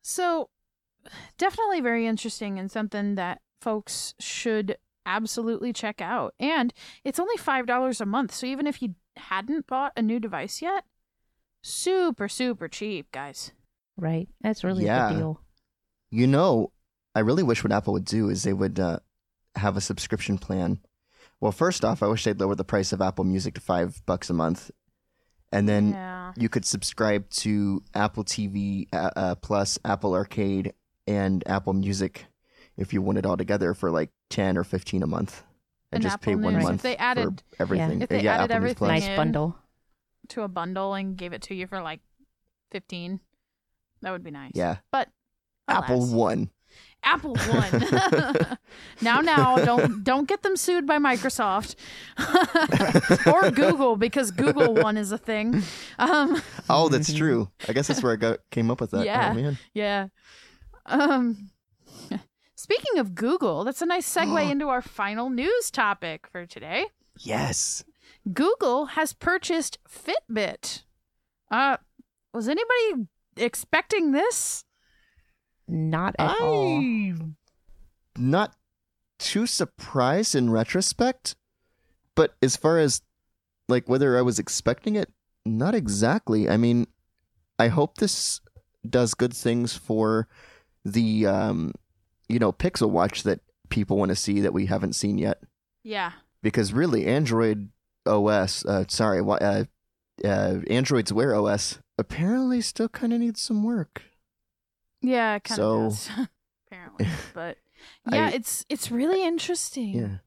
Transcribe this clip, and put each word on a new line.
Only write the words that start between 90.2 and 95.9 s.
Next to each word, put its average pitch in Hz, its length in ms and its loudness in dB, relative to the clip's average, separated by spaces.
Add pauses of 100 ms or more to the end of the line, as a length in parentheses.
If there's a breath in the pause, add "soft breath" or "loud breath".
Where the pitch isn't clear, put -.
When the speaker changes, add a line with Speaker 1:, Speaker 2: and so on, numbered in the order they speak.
Speaker 3:
the, 107 420 2
um, 98 480 0 (540)
you 117 120 0
know, 104 120 4
Pixel 127 380 0
Watch 92 340 2
that 98 160 0 (300)
people 98 280 0
wanna 98 180 2
see 101 260 0
that 98 120 2
we 98 140 0
haven't 95 260 -2
seen 101 240 -2
yet. 98 240 -2 (420)
Speaker 1:
Yeah. 196 280 -6 (320)